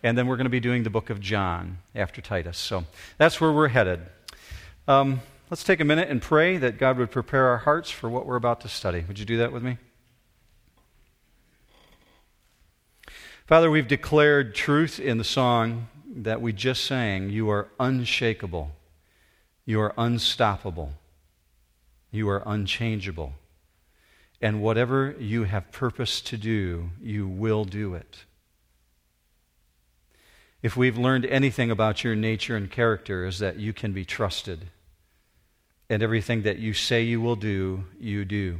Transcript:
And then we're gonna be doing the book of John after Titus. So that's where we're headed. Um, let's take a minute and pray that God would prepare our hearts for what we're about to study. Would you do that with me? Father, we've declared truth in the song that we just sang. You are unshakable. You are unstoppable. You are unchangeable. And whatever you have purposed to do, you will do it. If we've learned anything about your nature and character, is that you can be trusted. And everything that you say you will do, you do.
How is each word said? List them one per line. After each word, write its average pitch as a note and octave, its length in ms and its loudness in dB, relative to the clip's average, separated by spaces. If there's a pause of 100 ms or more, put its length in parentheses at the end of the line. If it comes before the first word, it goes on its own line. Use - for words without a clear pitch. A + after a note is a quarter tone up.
And A#2 160 2
then B2 80 2
we're B2+ 100 0
gonna B2+ 120 0
be B2 100 2
doing B2 240 2
the A2 80 -2
book G#2+ 200 -2
of G#2 100 -4
John F#2 580 -2 (160)
after - 260 -4
Titus. F2 380 -4
So F2+ 280 -4 (320)
that's D#3+ 220 6
where D#3+ 120 4
we're D3+ 160 4
headed. F#2+ 320 4 (880)
Um, C3+ 320 4 (280)
let's - 140 -10
take F#3 160 4
a D#3 60 2
minute D#3 260 4
and B2+ 100 0
pray E3 360 4
that B2+ 200 0
God C3 220 2
would A#2+ 140 0
prepare C3 340 2
our A#2+ 120 4
hearts D3+ 300 2
for - 220 -6
what B2 160 -4
we're C3+ 80 -4
about A#2+ 280 0
to A#2 60 -12
study. F2 380 -4
Would G2+ 140 -10
you G#2 60 -8
do A2+ 100 0
that A#2 160 2
with B2 100 -8
me? B2 160 -4 (3750)
Father, E3 240 8
we've D3+ 160 4
declared C#3+ 680 4
truth D3+ 420 2
in A#2 200 0
the A2+ 60 -2
song A#2 640 0 (240)
that A#2 300 -4
we A#2 140 -2
just B2 300 -2
sang. G2+ 440 -2
You G#2+ 220 0
are G#2 180 0 (100)
unshakable. A2+ 960 -2 (920)
You A2 160 0
are G#2 160 0
unstoppable. G2+ 960 0 (1160)
You G#2+ 200 -2
are G2+ 160 -2
unchangeable. G2 880 -4 (1080)
And G#2+ 220 0
whatever B2+ 580 0
you A2+ 240 -2
have F#2+ 260 -4
purposed - 580 -4
to A#2 100 -8
do, F#2 520 -2 (100)
you G#2 280 -4
will G#2+ 380 -2
do G2 280 -6
it. - 300 -16 (2500)
If A#2+ 160 -2
we've B2+ 200 4
learned B2+ 280 2
anything C3+ 440 2
about A2 320 0
your A2+ 140 0
nature A2 400 -2
and G2+ 140 -4
character, G#2 560 -2
is F#2 120 -6
that F#2+ 200 -2
you G#2+ 160 -6
can G#2 180 -6
be F#2+ 140 -6
trusted. F#2 640 -6 (1200)
And A2 120 2
everything A2+ 400 0
that G2+ 160 0
you A2 140 -4
say A#2 300 0
you A#2 180 0
will A#2 160 0
do, F#2+ 480 -2 (160)
you G#2 240 -4
do. F#2+ 360 -4